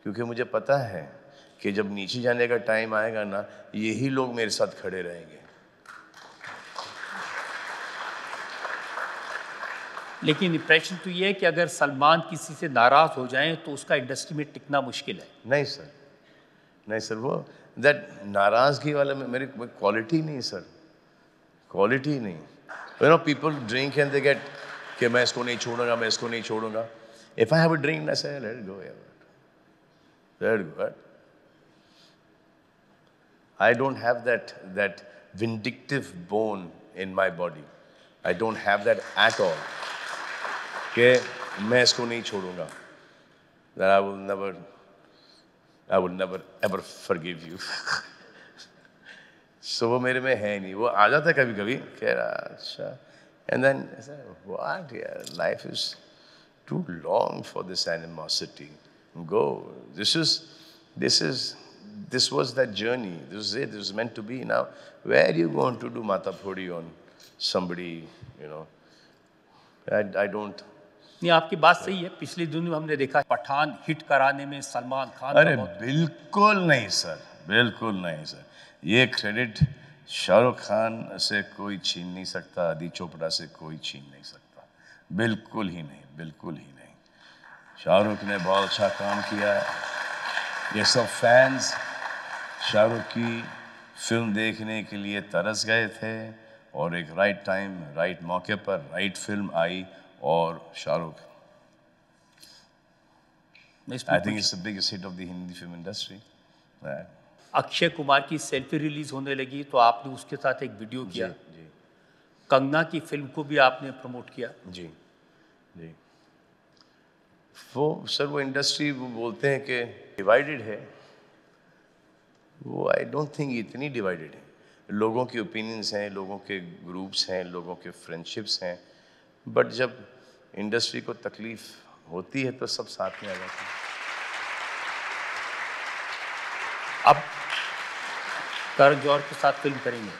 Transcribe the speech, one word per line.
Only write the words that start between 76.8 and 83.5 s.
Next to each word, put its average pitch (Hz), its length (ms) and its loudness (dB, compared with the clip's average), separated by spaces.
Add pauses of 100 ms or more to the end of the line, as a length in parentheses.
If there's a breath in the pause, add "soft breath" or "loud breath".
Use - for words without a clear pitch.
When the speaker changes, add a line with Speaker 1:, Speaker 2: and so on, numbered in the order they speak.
Speaker 1:
सर, 80 340 -4 (240)
बिल्कुल 110 480 2
नहीं 82 300 -6
सर। - 200 -14 (380 loud breath)
ये 117 240 6
क्रेडिट 110 520 -2 (500 loud breath)
शाहरुख - 500 6
खान 110 540 -2
से 101 300 0
कोई 101 340 -8
छीन 87 300 -4
नहीं 92 180 -8
सकता, 87 440 -4
आदि 80 200 -4
चोपड़ा 80 400 -8
से 80 180 -4
कोई 78 300 -14